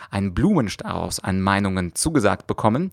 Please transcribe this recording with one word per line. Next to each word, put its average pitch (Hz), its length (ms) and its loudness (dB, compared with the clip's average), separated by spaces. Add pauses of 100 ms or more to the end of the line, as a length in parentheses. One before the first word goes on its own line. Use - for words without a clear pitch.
einen 98 240 -2
Blumenstrauß 107 840 0
an 95 220 0
Meinungen 95 540 0
zugesagt 107 520 0
bekommen 127 460 0